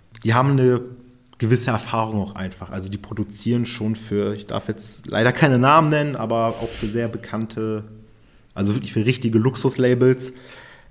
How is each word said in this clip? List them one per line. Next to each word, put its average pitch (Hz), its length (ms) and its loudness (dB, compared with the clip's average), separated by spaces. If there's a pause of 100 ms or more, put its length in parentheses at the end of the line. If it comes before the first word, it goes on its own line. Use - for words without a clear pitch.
(240)
Die 110 100 2
haben 131 180 4
eine 127 280 4 (580)
gewisse 120 340 2
Erfahrung 110 500 -2
auch - 140 -8
einfach. 95 340 -10
Also 95 200 -8
die 101 80 -6
produzieren 110 680 -2
schon 110 320 -4
für, 104 380 -2
ich - 120 -12
darf 104 220 -6
jetzt - 380 -8
leider 113 260 2
keine 131 260 4
Namen 151 300 6
nennen, 147 260 0
aber 113 320 0
auch 117 220 -4
für - 180 -8
sehr 113 220 -2
bekannte, 110 760 -6 (720)
also 101 180 0
wirklich 135 200 -6
für 110 120 0
richtige 117 320 2
Luxuslabels. 127 960 2 (580)